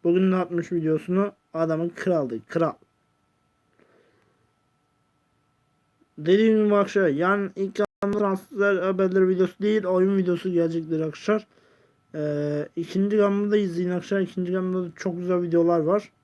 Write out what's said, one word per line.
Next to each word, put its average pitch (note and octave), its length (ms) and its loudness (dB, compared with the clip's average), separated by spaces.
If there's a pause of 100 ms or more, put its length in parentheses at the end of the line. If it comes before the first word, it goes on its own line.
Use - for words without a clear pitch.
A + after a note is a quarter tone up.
Bugün F#3 280 2
de F#3 40 2
atmış F3 360 -4
videosunu. F3 600 -2 (220)
Adamın E3 360 -2
kralı. D3 580 -2
Kral. E3 260 -2 (3500)
Dediğim G#3+ 480 4
gibi G#3 100 4
arkadaşlar, G3 320 2
yarın F#3 480 0
ilk F#3+ 200 -6 (260)
transfer G3+ 760 0
haberleri F#3 520 2
videosu F#3 320 0
değil, G#3 260 0
oyun F#3 320 2
videosu F3+ 340 0
gelecektir E3 480 0
arkadaşlar. G#3 480 -2 (680)
Ee, D3 600 -4
ikinci G3 420 -2
kanalımı G3+ 340 2
da G#3 60 2
izleyin F3+ 320 -2
arkadaşlar. F3+ 300 -2
İkinci F#3 320 -4
kanalımda F#3 320 -2
da E3+ 120 -10
çok F3 220 -6
güzel F3+ 240 -2
videolar E3+ 380 2
var. F#3+ 320 -2 (120)